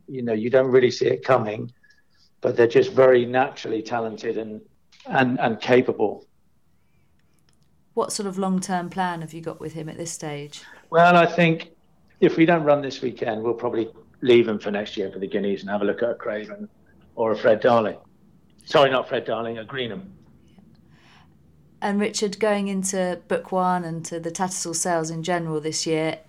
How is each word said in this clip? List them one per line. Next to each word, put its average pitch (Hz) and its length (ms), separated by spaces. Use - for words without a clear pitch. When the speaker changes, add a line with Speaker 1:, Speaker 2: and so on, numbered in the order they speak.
Speaker 1:
You 131 140
know, 117 100
you 110 180
don't 131 200
really 123 200
see - 160
it - 180
coming, 117 480
but 123 160
they're 117 100
just 127 260
very 127 320
naturally 120 580
talented 110 560
and, 107 220
and, 131 340
and 117 200
capable. 120 680
Speaker 2:
What - 180
sort 208 140
of 185 120
long-term 185 520
plan 180 300
have 156 120
you 165 80
got 160 200
with 156 120
him 160 160
at 156 80
this 170 140
stage? 147 520
Speaker 1:
Well, 175 260
I 170 100
think 165 440
if 180 160
we 165 80
don't 165 200
run 143 180
this 135 180
weekend, 113 420
we'll 117 120
probably 113 340
leave 120 280
him 104 100
for 104 140
next 101 240
year 95 160
for 95 80
the 98 80
Guineas 98 320
and 98 100
have 101 120
a - 20
look 120 180
at 117 80
a - 40
Craven 104 540
or 113 160
a 107 60
Fred - 240
Darling. 117 360
Sorry, 139 260
not 127 180
Fred 120 160
Darling, 117 340
a 110 60
Greenham. 107 440
Speaker 2:
And 202 160
Richard, 208 400
going 202 280
into 185 600
Book 175 240
One 180 320
and 165 220
to 170 120
the 165 120
Tattersall 185 440
sales 165 360
in 165 120
general 165 380
this 156 260
year, 160 320